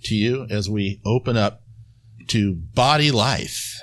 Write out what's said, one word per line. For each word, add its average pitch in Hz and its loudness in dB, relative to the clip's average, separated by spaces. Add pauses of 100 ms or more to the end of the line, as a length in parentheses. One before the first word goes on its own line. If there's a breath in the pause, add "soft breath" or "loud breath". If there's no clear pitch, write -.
to 113 -4
you 120 0
as 101 -4
we 101 -4
open 120 0
up 104 0 (680)
to 101 2
body 143 2
life. - 0